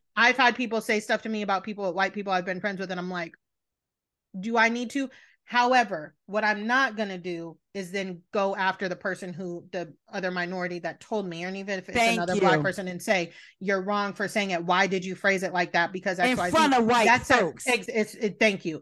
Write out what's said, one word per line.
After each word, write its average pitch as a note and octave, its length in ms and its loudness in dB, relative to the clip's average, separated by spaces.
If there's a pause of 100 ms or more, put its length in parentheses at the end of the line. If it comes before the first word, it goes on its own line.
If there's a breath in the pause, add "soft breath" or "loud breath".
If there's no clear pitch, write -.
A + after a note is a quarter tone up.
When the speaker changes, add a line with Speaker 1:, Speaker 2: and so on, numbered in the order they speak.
(160)
Speaker 1:
I've A#3+ 200 4
had B3 200 6
people A3+ 240 -2
say G#3+ 200 0
stuff G#3+ 220 -2
to A#3 60 -8
me A3 140 -2
about G3 220 -2
people, G3+ 280 -6
white F#3+ 220 0
people G3+ 180 -4
I've F3+ 140 2
been F#3 140 -4
friends G3 180 -4
with, F#3 120 -6
and F3+ 100 -6
I'm F3+ 100 -6
like, E3+ 220 -6 (1080)
"Do A3+ 180 -2
I A3+ 120 6
need A#3+ 220 -2
to?" C4+ 200 -4 (360 soft breath)
However, A#3 680 2 (100)
what G3+ 180 -2
I'm G#3 240 0
not A#3+ 300 2
gonna G3+ 220 -4
do E3+ 400 -8 (160)
is F#3+ 180 -8
then F#3 300 -6 (100)
go G3 240 0
after F#3+ 320 -2
the F3 80 -4
person F#3 380 -8
who, F3 380 -10
the E3+ 200 -8 (180)
other F#3+ 200 -4
minority F3+ 480 -4
that E3 220 -8
told G#3 260 -4
me, E3+ 180 -8
and F#3 100 -6
even G3 240 -6
if F#3 100 -12
it's - 100 -4
Speaker 2:
Thank A3+ 180 4
Speaker 1:
another F3 240 0
Black F#3 160 6
Speaker 2:
you. D#3 60 2
Speaker 1:
person, F#3 260 -4
and F3+ 140 -8
say, F3 320 0 (260 soft breath)
"You're F#3+ 220 0
wrong G3+ 320 -2
for G#3 120 -4
saying G3 260 -2
it. E3+ 120 -2
Why F#3 220 4
did F#3 180 -2
you F#3+ 100 -6
phrase F#3+ 280 0
it F3+ 100 -4
like F3 200 0
that?" E3+ 200 2
Because F#3 260 -4
Speaker 2:
In F3+ 100 2
Speaker 1:
X - 100 0
Y F3+ 100 0
Z. F3+ 80 2
Speaker 2:
front D4+ 180 6
of A#3+ 120 6
white A#3 180 6
Speaker 1:
That's A#3+ 260 4
a, C4+ 40 6
Speaker 2:
folks. G3 320 0
Speaker 1:
ex-, A#3 220 0
it's, G#3+ 260 -2
it, G#3 260 -4
thank G#3 240 2
you, D#3 180 -6